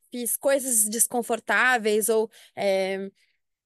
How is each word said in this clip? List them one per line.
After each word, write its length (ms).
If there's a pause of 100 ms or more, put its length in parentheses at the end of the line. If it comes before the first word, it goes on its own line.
(120)
fiz 260
coisas 480
desconfortáveis, 1200
ou, 200 (260)
é, 540 (560)